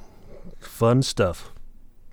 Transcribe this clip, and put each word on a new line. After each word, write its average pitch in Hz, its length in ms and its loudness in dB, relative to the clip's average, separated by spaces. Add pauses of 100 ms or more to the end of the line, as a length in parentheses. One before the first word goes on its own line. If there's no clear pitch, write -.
(580)
fun 117 440 4
stuff. - 500 0 (600)